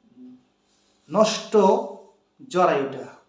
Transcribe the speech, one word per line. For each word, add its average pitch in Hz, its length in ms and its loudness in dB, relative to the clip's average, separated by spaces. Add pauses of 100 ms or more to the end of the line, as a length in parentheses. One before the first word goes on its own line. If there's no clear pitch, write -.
(1120)
নষ্ট 214 460 0 (920)
জরায়ুটা 139 560 -2 (240)